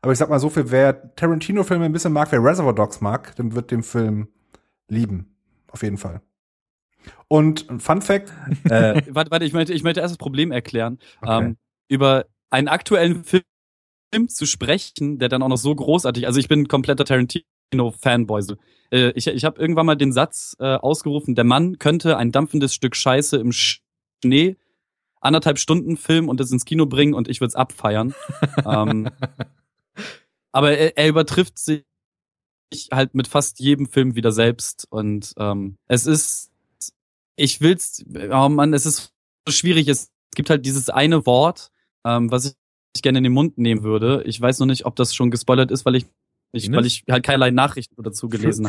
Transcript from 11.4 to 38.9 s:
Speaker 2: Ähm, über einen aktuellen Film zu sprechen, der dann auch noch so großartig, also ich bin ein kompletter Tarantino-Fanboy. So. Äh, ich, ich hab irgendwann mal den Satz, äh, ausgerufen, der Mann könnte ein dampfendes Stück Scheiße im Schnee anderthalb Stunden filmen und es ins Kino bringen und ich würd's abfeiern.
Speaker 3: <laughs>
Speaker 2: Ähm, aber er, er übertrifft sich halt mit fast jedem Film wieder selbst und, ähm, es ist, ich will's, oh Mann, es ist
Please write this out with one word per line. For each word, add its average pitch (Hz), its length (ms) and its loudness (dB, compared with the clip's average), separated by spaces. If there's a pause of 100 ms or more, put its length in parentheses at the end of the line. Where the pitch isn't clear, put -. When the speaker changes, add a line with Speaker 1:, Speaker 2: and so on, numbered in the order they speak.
Speaker 2:
Ähm, 117 100 -6 (320)
über 135 380 2 (240)
einen 135 180 2
aktuellen 175 560 0
Film 180 180 0 (880)
zu - 180 -6
sprechen, 147 720 -4
der 123 100 -2
dann 127 140 -2
auch 131 60 -2
noch 131 100 2
so 143 160 0
großartig, 127 520 0
also 123 120 2
ich 131 100 0
bin 151 140 4
ein 143 60 -2
kompletter 139 360 0
Tarantino-Fanboy. 120 1400 0
So. 101 120 -8 (380)
Äh, 123 240 4
ich, 123 100 -4
ich 127 180 -2
hab 156 140 -2
irgendwann 160 280 2
mal 151 100 2
den 139 160 2
Satz, - 480 -2
äh, 131 160 -2
ausgerufen, 147 580 -2
der 117 100 2
Mann 151 360 2
könnte 156 360 2
ein 117 140 0
dampfendes 135 440 0
Stück - 200 -4
Scheiße 139 440 0
im 120 140 0
Schnee - 1040 -2 (640)
anderthalb 151 380 2
Stunden 165 380 -2
filmen 160 320 0
und 127 120 -2
es 131 120 -2
ins 123 140 -2
Kino 156 200 2
bringen 139 280 2
und 120 140 -4
ich 123 120 -6
würd's 120 160 -2
abfeiern. 113 580 -2 (240)
Speaker 3:
<laughs> 143 280 -2
Speaker 2:
Ähm, 107 420 -2 (1400)
aber 147 240 4
er, 156 200 2
er 151 120 4
übertrifft 160 500 0
sich 151 260 -4 (1080)
halt 131 220 0
mit 131 120 0
fast - 340 -2
jedem 139 260 2
Film 127 280 0
wieder 113 180 0
selbst 117 580 0
und, 104 480 -6
ähm, 101 380 -4 (120)
es 123 180 0
ist, - 440 -2 (840)
ich - 240 -2
will's, - 440 0 (260)
oh 135 180 4
Mann, 147 260 2
es 139 120 0
ist - 260 -6 (340)